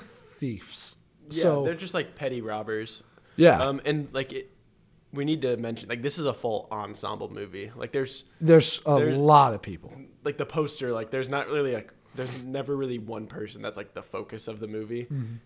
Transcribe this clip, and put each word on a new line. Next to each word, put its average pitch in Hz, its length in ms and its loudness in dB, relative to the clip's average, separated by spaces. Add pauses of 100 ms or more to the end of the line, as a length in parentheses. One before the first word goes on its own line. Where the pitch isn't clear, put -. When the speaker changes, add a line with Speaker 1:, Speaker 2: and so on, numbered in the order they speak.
(380)
Speaker 1:
thieves. - 580 -8 (340)
Speaker 2:
Yeah, 160 120 0
Speaker 1:
So 147 220 4
Speaker 2:
they're 165 100 0
just, 175 200 -10
like, 156 200 -4
petty 127 260 -4
robbers. 107 640 -6 (340)
Speaker 1:
Yeah. 160 260 8
Speaker 2:
Um, 139 220 0
and, 147 280 0
like, 131 200 -6
it, - 180 -8 (600)
we 139 120 -4
need 151 180 0
to 123 140 2
mention, 113 320 -6
like, 120 140 -6
this 143 160 -4
is 156 80 -2
a 127 80 0
full 107 360 -4
ensemble 104 600 -6
movie. 101 440 -10
Like, 120 160 -10
there's 135 320 -4 (160)
Speaker 1:
There's 160 440 8
a 147 120 4
Speaker 2:
there's 147 200 4
Speaker 1:
lot 143 380 8
of 101 80 -8
people. 87 300 -12 (320)
Speaker 2:
like, 143 120 -4
the 151 100 -4
poster, 139 460 -4
like, 113 180 -4
there's 131 180 -2
not 139 200 -4
really, 143 240 0
like, 107 200 -6 (220)
there's 127 280 -8
never 131 340 -4
really 127 220 -4
one 110 280 -10
person 104 360 -12
that's, 107 140 -8
like, 104 180 -12
the 98 80 -10
focus 101 460 -10
of 107 120 -10
the 110 80 -8
movie, 110 360 -8
Speaker 1:
Mm-hmm. 120 420 -6